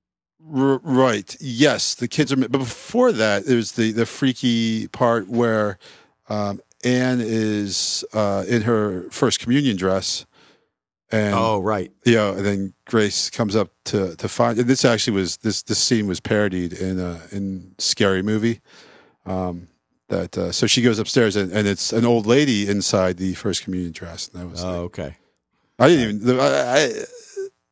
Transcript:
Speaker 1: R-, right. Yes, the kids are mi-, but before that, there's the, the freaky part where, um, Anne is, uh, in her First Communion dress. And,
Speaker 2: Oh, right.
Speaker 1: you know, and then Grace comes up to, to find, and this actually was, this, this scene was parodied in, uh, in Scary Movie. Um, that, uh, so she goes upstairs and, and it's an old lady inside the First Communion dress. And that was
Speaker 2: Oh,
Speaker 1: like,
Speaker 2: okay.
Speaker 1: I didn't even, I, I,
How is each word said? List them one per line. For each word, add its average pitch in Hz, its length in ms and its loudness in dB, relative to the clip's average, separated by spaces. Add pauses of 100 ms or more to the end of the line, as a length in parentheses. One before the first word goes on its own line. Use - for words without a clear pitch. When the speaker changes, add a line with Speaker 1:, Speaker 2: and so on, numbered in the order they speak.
(540)
Speaker 1:
R-, 135 280 2
right. 127 580 2
Yes, 127 540 2
the 123 140 -6
kids 139 240 -2
are 135 40 2
mi-, 123 120 0
but 135 100 0
before 226 540 0
that, 107 340 2
there's 117 260 2
the, 113 200 0
the 113 140 0
freaky 113 840 0
part 117 400 0
where, 110 500 0 (500)
um, 101 320 -4 (240)
Anne 127 360 2
is, 107 920 -2
uh, 101 360 0
in 113 140 2
her 104 480 -2
First - 300 0
Communion 127 360 2
dress. 92 500 -2 (840)
And, 107 240 0
Speaker 2:
Oh, 113 260 0
right. 98 320 -4 (120)
Speaker 1:
you 120 120 6
know, 104 160 2
and 98 120 -4
then 98 300 -2 (100)
Grace - 460 0
comes 107 240 -2
up 101 160 0 (160)
to, 92 300 -2
to 110 120 -6
find, 117 300 0
and 123 100 2
this 131 160 4
actually 113 300 2
was, 92 240 0
this, - 240 -4
this 104 160 -2
scene 107 300 2
was 87 120 -2
parodied 92 520 0
in, 95 260 -4
uh, 87 220 -6 (100)
in 95 480 -8
Scary 98 440 0
Movie. 110 380 -2 (640)
Um, 90 440 -6 (400)
that, 90 280 -4
uh, 90 160 -4
so - 140 0
she 117 160 2
goes 117 160 4
upstairs 110 380 2
and, 92 160 0
and 104 140 0
it's 101 260 -2
an 117 120 2
old 117 220 2
lady 117 420 4
inside 95 500 0
the 92 160 -2
First - 300 -4
Communion 90 280 -6
dress. 82 400 -14
And 87 100 -14
that 90 80 -12
was 85 120 -10
Speaker 2:
Oh, 90 60 -6
Speaker 1:
like, 90 100 -4
Speaker 2:
okay. 87 380 -10 (640)
Speaker 1:
I 139 100 8
didn't 113 340 2
even, 127 180 2
I, 143 60 2
I, 139 440 2 (800)